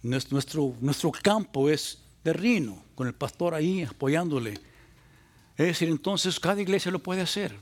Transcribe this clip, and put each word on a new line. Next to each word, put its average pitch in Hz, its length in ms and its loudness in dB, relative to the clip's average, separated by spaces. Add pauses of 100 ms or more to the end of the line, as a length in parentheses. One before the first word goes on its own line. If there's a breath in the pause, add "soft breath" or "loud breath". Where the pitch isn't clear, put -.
Nues-, 127 280 -4
nuestro, 139 500 0
nuestro 143 300 0
campo 190 580 2
es - 300 0 (240)
de 165 100 0
Reno, 165 520 0 (100)
con 127 120 -4
el 117 80 -4
pastor 170 380 -2
ahí 170 300 0
apoyándole. 139 720 0 (1040 soft breath)
Es 156 100 4
decir, 170 220 0
entonces 180 500 0
cada 202 240 0
iglesia 185 300 0
lo 185 80 -2
puede 185 200 -2
hacer 180 420 -2